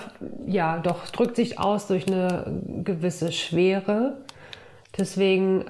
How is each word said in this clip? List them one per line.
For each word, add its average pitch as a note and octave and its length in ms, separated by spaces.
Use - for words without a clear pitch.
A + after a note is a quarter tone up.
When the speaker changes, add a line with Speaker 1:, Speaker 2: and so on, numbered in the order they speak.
Speaker 1:
ja, E3+ 320
doch, E3+ 300
drückt A#3+ 280
sich A#3+ 220
aus G3+ 280
durch F#3 200
eine F#3 560
gewisse E3+ 480
Schwere. G3 920
Deswegen, F#3+ 640
Speaker 2:
Mhm. - 120